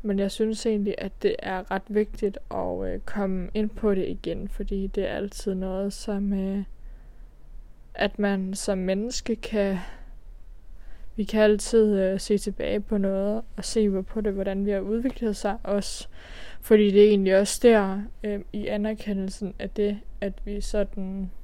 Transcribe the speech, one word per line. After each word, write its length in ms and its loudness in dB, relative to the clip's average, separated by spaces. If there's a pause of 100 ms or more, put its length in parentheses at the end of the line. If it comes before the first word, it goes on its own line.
men 180 0
jeg 120 2
synes 340 -2
egentlig, 320 2
at 140 -6 (100)
det 180 4
er 320 -6
ret 160 -2
vigtigt 500 0 (140)
at, 420 -2
øh, 60 -4
komme 540 -2
ind 160 0
på 260 0
det 120 0
igen, 400 -6
fordi 400 -4
det 220 -2
er 40 -4
altid 420 -4
noget, 380 -2
som, 400 -2
øh, 300 -2 (1300)
at 260 -2
man 340 0
som 240 -2
menneske 580 0
kan, 420 0 (1400)
vi 80 -2
kan 180 2
altid, 580 6
øh, 200 2
se 180 2
tilbage 420 -2
på 180 -2
noget, 440 0 (160)
og 80 -8
se 240 2
hvor 120 0
på 200 -4
det, 120 0
hvordan 320 -2
vi 60 2
har 80 2
udviklet 560 0
sig 280 -2
også. 440 -2 (540)
Fordi 300 8
det 120 10
er 60 10
egentlig 280 6
også 260 4
der, 380 6 (220)
øh, 180 -4 (120)
i 140 -4
anerkendelsen 920 -2
af 100 -4
det, 300 0 (220)
at 120 -4 (120)
vi 160 -4
sådan 680 -2 (120)